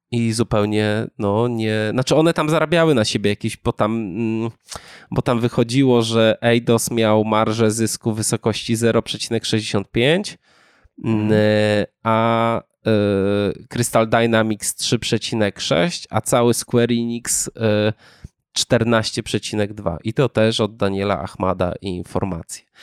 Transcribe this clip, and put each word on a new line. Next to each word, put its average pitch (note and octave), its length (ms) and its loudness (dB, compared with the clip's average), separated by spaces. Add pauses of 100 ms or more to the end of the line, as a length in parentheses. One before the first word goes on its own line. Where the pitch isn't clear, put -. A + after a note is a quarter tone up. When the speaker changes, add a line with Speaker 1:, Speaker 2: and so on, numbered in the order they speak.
(100)
Speaker 1:
i A#2 220 0
zupełnie, G#2+ 760 0 (120)
no, G#2+ 300 0
nie, A2 440 -2
znaczy B2+ 240 0
one D#3+ 180 4
tam D3+ 160 -2
zarabiały D#3+ 440 2
na A2 100 2
siebie G#2 260 -2
jakieś, G#2+ 260 -6
bo - 160 -4
tam, G#2+ 240 -2
mm, A2+ 540 -4 (600)
bo - 120 0
tam B2 180 0
wychodziło, A#2+ 600 2
że A2+ 380 2
Eidos A#2+ 500 2
miał A2 340 2
marżę A2 460 2
zysku A2+ 420 -2
w G#2+ 40 -6
wysokości A2+ 600 -2
zero A2+ 260 2
przecinek - 420 -6
sześćdziesiąt G#2+ 460 -2
pięć, D3+ 480 0 (680)
mm, A2+ 160 0
Speaker 2:
Mhm. G#2+ 120 0 (100)
Speaker 1:
e, G#2+ 440 2 (160)
a, A2+ 600 0 (240)
e, A2+ 40 2 (760)
Crystal A#2 400 0
Dynamics A2+ 640 2
trzy - 240 -2
przecinek A2 600 -2
sześć, E3+ 500 -2
a A2 100 -2
cały A#2+ 340 2
Square A#2+ 380 0
Enix, A#2 640 -4
e, G#2+ 360 0 (600)
czternaście A2+ 720 2
przecinek G#2+ 520 -4
dwa. G2 300 -6
I A2+ 100 -4
to C3+ 140 2
też A2 320 2
od G#2+ 160 -2
Daniela G2 440 0
Ahmada F#2 520 -2 (100)
informacje. F2+ 840 -8 (180)